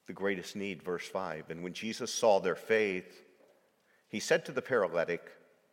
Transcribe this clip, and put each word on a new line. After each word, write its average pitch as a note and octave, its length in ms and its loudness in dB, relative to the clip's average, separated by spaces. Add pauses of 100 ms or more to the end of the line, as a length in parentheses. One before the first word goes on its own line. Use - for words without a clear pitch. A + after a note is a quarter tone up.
The G2 60 -10
greatest F#2+ 420 -2
need, G2 280 -6
verse F2 260 -4
five. E2 420 -6
"And E2 140 -8
when F2+ 80 -6
Jesus A2 400 -6
saw G#2 260 6
their F2 160 2
faith, G#2 720 0 (840)
he G#2+ 120 -4
said D#3+ 240 2
to E3 80 -12
the B2+ 80 -2
paralytic, E2+ 600 2 (500)